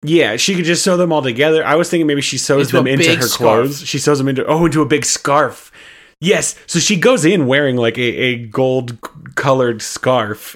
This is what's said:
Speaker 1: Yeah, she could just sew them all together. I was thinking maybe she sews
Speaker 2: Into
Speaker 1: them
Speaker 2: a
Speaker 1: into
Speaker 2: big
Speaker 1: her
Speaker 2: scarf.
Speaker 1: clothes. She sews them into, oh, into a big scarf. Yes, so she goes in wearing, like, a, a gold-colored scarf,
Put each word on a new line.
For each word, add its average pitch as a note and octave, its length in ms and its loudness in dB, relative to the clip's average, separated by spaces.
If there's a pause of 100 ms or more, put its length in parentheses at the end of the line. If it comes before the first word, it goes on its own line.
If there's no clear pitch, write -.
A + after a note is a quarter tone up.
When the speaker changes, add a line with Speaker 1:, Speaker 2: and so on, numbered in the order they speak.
Speaker 1:
Yeah, C#3+ 340 2
she F#3+ 180 -2
could F3 100 -2
just E3 180 -2
sew F3+ 140 2
them F3 160 0
all D3+ 80 0
together. C#3 420 0
I C#3 120 2
was E3 160 0
thinking E3 160 0
maybe C#3+ 160 0
she C3 160 -6
sews C#3 280 0
Speaker 2:
Into - 100 0
Speaker 1:
them B2+ 100 2
Speaker 2:
a C3 40 0
Speaker 1:
into C#3 140 2
Speaker 2:
big E3 140 2
Speaker 1:
her B2 80 0
Speaker 2:
scarf. - 100 -4
Speaker 1:
clothes. A#2+ 480 0
She - 140 -6
sews D3 180 2
them C3+ 120 0
into, C3 180 -2
oh, D#3+ 180 2
into D#3 160 2
a D3 40 2
big C3+ 200 0
scarf. - 680 -2 (480)
Yes, E3 360 0 (100)
so - 140 -2
she G#3 160 0
goes G3 280 2
in E3 220 2
wearing, C3+ 300 2
like, A#2 240 0
a, - 20 -2
a B2 360 0
gold-colored B2+ 1500 -2
scarf, A2+ 720 -4